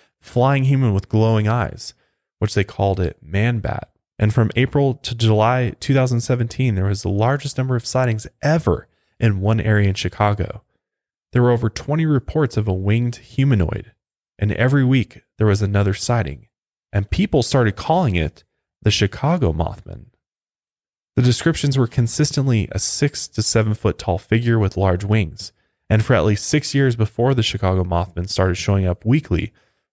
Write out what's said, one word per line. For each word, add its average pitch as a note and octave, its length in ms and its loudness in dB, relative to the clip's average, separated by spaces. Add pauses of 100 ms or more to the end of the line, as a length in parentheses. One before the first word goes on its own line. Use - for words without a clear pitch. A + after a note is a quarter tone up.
(220)
flying C3+ 420 0
human C3 300 2
with G2 160 -2
glowing A2 400 2
eyes, - 440 -4 (460)
which A2 140 -2
they G2+ 100 2
called G2 380 -2
it E2+ 200 -6
Man G#2+ 380 -2
Bat. - 320 -8 (260)
And G#2+ 160 2
from A2 220 2
April C3+ 400 0
to - 180 -10
July A2+ 680 2
two - 140 0
thousand B2+ 280 2
seventeen, B2 540 -2
there F#2+ 100 0
was G2 180 -2
the F#2 60 -4
largest A#2+ 480 -2
number C3 180 -2
of A#2 100 -4
sightings A#2+ 400 -2 (160)
ever D3 460 0 (320)
in G#2 220 2
one A2 180 0
area G#2 300 2
in F#2+ 60 0
Chicago. G#2 680 -2 (680)
There B2 120 2
were B2 80 4
over A#2+ 180 0
twenty D#3 360 -2
reports D3+ 500 0
of G#2+ 140 -2
a F#2+ 40 0
winged A2 440 0
humanoid, B2 720 0 (460)
and G#2 160 -2
every C3 320 2
week B2+ 380 0 (140)
there G#2+ 100 2
was G2+ 140 2
another G2 320 2
sighting, F2 540 -4 (460)
and G2+ 160 -2
people E3 340 0
started A#2 320 2
calling D#3 400 0
it D#2+ 300 -4 (360)
the G#2+ 100 2
Chicago C3+ 600 0
Mothman. D#2+ 540 -8 (1120)
The A#2+ 40 4
descriptions C3+ 560 0
were B2 100 2
consistently B2+ 840 0
a G2 80 -6
six - 480 -4
to - 140 -4
seven A2 320 0
foot - 240 -2
tall F2 200 -4
figure A#2 400 0
with G2+ 200 0
large F#2 260 0
wings, G#2 480 -2 (380)
and G#2+ 140 4
for - 100 0
at F2 120 2
least G#2 200 0
six - 300 -2
years C3+ 220 2
before A#2 360 0
the A#2+ 100 0
Chicago F#2 420 0
Mothman F2 440 -4
started F#2 260 0
showing G2 300 0
up F2+ 200 -4
weekly, A#2 480 0 (400)